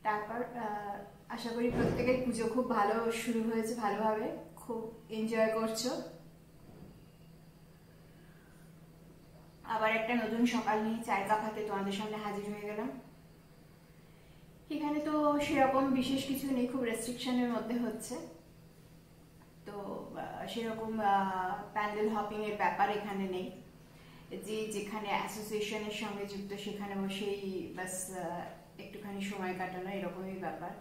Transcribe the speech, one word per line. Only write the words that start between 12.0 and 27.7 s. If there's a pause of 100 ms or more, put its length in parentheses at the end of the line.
হাজির
হয়ে
গেলাম। (1800)
এখানে
তো
সেরকম
বিশেষ
কিছু
নেই,
খুব
রেস্ট্রিকশনের
মধ্যে
হচ্ছে, (1500)
তো, (120)
আহ,
সেরকম,
আহ, (100)
প্যান্ডেল
হপিং
এর
ব্যাপার
এখানে
নেই। (960)
যে
যেখানে
অ্যাসোসিয়েশনের
সঙ্গে
যুক্ত
সেখানে
বসেই